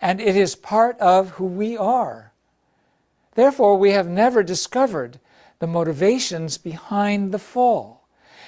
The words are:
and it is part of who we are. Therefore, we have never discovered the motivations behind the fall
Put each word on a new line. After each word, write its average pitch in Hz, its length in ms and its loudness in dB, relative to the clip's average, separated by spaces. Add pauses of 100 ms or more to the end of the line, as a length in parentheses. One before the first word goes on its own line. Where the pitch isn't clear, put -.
and 190 200 -2
it 196 160 2
is 196 180 2
part 233 460 0
of 190 300 4
who 185 140 -8
we 208 320 -6
are. 190 560 -4 (1040)
Therefore, 226 420 4
we 196 140 4
have 196 160 0
never 214 380 2
discovered 175 720 -4 (400)
the 170 80 -6
motivations 170 880 -2
behind 202 760 -4
the 202 80 -6
fall 208 680 -2 (420)